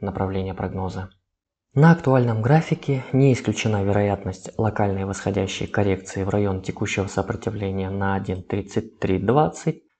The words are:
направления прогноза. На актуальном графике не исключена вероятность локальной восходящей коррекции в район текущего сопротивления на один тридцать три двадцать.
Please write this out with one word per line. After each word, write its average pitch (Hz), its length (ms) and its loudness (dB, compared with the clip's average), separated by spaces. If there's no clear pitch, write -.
направления 95 540 -4
прогноза. 92 560 -6
На 160 200 8
актуальном 123 500 2
графике 139 680 2
не 135 200 6
исключена 107 520 0
вероятность 98 760 0
локальной 101 460 0
восходящей 98 640 -2
коррекции 98 560 0
в 95 60 -2
район 101 320 0
текущего - 440 -4
сопротивления 98 840 -4
на 98 260 -2
один 95 260 -4
тридцать - 560 -6
три 95 220 0
двадцать. 151 640 0